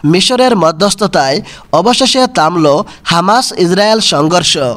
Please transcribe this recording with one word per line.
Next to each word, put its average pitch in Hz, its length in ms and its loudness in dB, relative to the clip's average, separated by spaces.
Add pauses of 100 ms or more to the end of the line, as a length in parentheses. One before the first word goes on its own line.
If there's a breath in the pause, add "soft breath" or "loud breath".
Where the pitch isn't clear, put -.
(120)
মিশরের 247 420 2 (100)
মধ্যস্থতায় 165 720 0 (420 loud breath)
অবশেষে 247 440 0 (120)
থামল 165 300 0 (440 loud breath)
হামাস 196 360 0 (180)
ইসরায়েল 208 360 2 (120)
সংঘর্ষ। 156 420 0 (240)